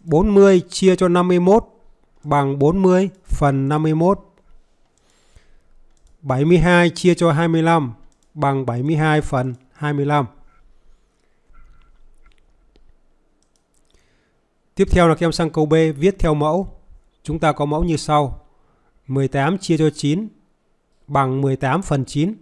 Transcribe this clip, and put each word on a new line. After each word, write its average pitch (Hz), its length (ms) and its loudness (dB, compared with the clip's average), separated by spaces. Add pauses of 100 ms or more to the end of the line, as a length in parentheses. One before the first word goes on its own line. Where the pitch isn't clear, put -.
Bốn 185 340 0
mươi 196 340 6
chia 185 280 0
cho 180 120 0
năm 180 200 0
mươi 180 120 2
mốt 196 240 2 (580)
bằng 143 360 -2
bốn 165 240 0
mươi 185 280 2 (140)
phần 135 440 -2
năm 151 140 -2
mươi 156 120 0
mốt. 180 240 0 (2000)
Bảy 135 240 -2
mươi 170 140 4
hai 175 320 4
chia 175 240 0
cho 170 180 0
hai 165 160 0
mươi 165 140 0
lăm 160 320 0 (400)
bằng 139 320 -2
bảy 120 160 -4
mươi 156 140 -2
hai 151 240 2
phần 131 340 -4 (180)
hai 151 200 -6
mươi 143 140 -4
lăm. 147 200 0 (4000)
Tiếp 190 160 0
theo 175 180 4
là 156 60 4
các 170 120 -4
em 160 60 -2
sang 160 180 -4
câu 156 160 -2
B, 151 80 0 (220)
viết 190 220 0
theo 160 160 0
mẫu. 156 460 -4 (420)
Chúng 156 160 -8
ta 151 140 0
có 147 120 -4
mẫu 156 200 -2
như 165 120 -2
sau. 147 500 -2 (600)
Mười 135 220 -2
tám 143 300 -2
chia 165 180 -2
cho 156 140 2
chín 165 380 -4 (800)
bằng 135 340 -2
mười 135 160 -2
tám 143 260 -2
phần 139 220 -4
chín. 165 380 -4